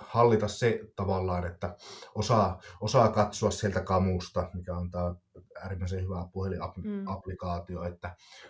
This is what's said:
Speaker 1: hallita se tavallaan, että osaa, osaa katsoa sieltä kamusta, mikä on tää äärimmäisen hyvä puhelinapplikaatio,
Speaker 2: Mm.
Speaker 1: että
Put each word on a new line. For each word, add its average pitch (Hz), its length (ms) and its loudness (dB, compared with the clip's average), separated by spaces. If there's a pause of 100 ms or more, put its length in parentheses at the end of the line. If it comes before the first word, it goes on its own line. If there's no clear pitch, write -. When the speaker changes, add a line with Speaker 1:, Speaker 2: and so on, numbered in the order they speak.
Speaker 1:
hallita 113 400 6
se 113 320 0 (160)
tavallaan, 92 500 0
että 90 300 -6 (400)
osaa, 104 460 2 (200)
osaa 110 300 6
katsoa 104 400 2
sieltä 95 300 0
kamusta, 92 720 0
mikä 90 240 -6
on 87 140 -4
tää 87 240 -2 (460)
äärimmäisen 92 420 -4
hyvä 90 280 -4
puhelinapplikaatio, 95 1500 -6
Speaker 2:
Mm. 85 80 -4
Speaker 1:
että 87 280 -10 (340)